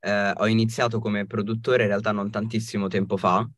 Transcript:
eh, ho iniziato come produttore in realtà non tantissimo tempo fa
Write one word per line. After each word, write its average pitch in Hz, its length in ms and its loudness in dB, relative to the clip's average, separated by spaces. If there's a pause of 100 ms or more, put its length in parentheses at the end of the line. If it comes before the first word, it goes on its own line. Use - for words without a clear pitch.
eh, 101 360 0
ho 104 100 2
iniziato 113 540 2
come 104 260 -2
produttore 113 560 0
in 104 60 4
realtà 104 240 0
non 101 180 -2
tantissimo 110 580 -4
tempo 95 280 -2
fa 98 420 2